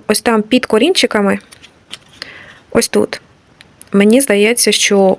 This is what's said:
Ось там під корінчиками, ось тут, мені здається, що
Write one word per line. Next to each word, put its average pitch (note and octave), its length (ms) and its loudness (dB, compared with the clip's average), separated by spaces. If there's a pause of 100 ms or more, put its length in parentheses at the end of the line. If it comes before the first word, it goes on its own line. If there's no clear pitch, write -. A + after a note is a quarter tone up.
Ось G#3+ 140 -2
там A3+ 200 0
під B3 240 -2
корінчиками, A3 720 0 (1300)
ось A#3 160 0
тут, - 340 -4 (720)
мені G#3+ 300 4
здається, A3 500 0
що G3 480 0